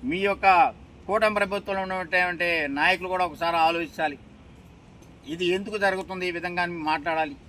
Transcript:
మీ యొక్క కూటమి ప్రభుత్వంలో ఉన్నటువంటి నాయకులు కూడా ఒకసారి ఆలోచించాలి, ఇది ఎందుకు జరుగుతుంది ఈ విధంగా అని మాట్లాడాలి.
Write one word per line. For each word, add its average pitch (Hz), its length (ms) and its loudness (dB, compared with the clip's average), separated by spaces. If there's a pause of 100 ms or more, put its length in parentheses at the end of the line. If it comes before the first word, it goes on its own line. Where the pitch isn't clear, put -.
(100)
మీ 170 80 -2 (100)
యొక్క 196 180 0 (600)
కూటమి 214 300 2
ప్రభుత్వంలో 196 480 -2
ఉన్నటువంటి 180 640 0 (300)
నాయకులు 180 340 2
కూడా 180 160 0
ఒకసారి 165 380 0
ఆలోచించాలి, 165 520 -2 (1160)
ఇది 175 120 -2 (100)
ఎందుకు 202 280 -6
జరుగుతుంది 190 460 0
ఈ 170 80 -6
విధంగా 175 280 -4
అని 175 100 -6 (140)
మాట్లాడాలి. 160 460 -2 (120)